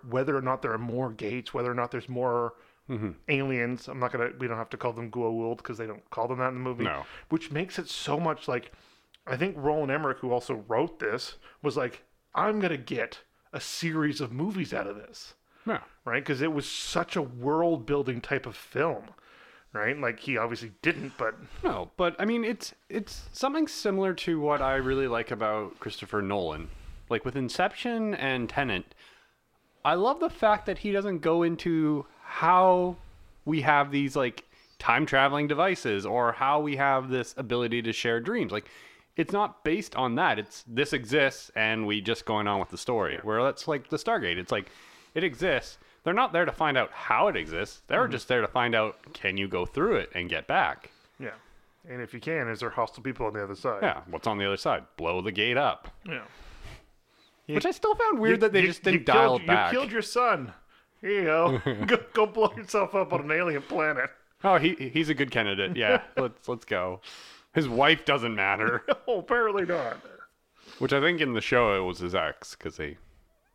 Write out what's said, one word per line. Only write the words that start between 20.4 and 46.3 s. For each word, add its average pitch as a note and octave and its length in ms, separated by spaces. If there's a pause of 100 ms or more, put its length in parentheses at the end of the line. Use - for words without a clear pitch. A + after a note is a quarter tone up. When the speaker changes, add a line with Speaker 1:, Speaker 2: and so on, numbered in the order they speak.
Speaker 1:
didn't, D3 340
but A2+ 200 (260)
Speaker 2:
No, G2+ 340
but, F3 220
I F#3 60
mean, A#3 200
it's, - 300 (140)
it's - 440
something C#4+ 360
similar F#3+ 460
to D#3+ 260
what D3 200
I C3+ 140
really C3+ 320
like A#2 240
about G#2+ 480
Christopher G#2 440
Nolan. E2+ 480 (380)
Like, A#2 160
with C3 120
Inception G#3 800
and B2+ 340
Tenet, A2 480 (880)
I D#3 100
love A#3 240
the E4+ 120
fact G#3 360
that F#3+ 120
he G#3 120
doesn't G3 300
go E3+ 240
into D#3+ 600 (280)
how F3+ 640 (500)
we D3+ 180
have C#3+ 280
these, C#3 240
like, C3 300 (340)
time-traveling C#3+ 680
devices C#3+ 580
or A#2 240
how C3+ 300
we D3 160
have C3+ 340
this B2+ 260
ability A#2+ 460
to A2+ 100
share A#2 280
dreams. F3+ 320
Like, - 140 (500)
it's E3 160
not G3+ 320
based E3+ 320
on B2+ 180
that. C#3 240
It's, - 300
this B2+ 240
exists, C3+ 640
and A2 320
we G#2 120
just A2 260
going G#2+ 200
on G2+ 140
with F#2 80
the F2 100
story. G2 360
Speaker 1:
Yeah. - 80
Speaker 2:
Where G#2+ 200
that's C3+ 240
like D3 220
the - 80
Stargate. E3+ 420
It's F2+ 140
like, G2+ 180 (420)
it E3 120
exists. C#3+ 540 (260)
They're E3+ 100
not B3+ 180